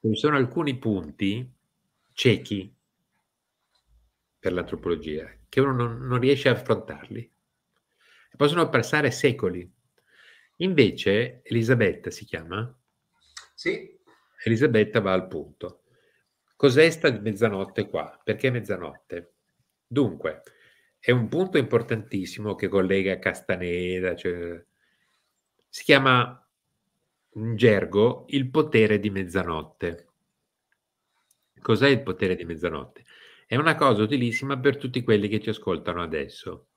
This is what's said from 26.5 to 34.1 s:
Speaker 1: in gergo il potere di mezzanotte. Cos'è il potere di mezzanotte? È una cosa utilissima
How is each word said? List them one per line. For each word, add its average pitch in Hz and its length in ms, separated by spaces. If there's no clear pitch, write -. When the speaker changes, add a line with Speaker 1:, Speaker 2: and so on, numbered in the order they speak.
Speaker 1:
in 110 220
gergo 104 720
il 135 200
potere 117 500
di 101 120
mezzanotte. 85 960
Cos'è 117 220
il 131 160
potere 92 320
di 87 80
mezzanotte? 80 600
È 117 120
una 151 180
cosa 135 260
utilissima 123 560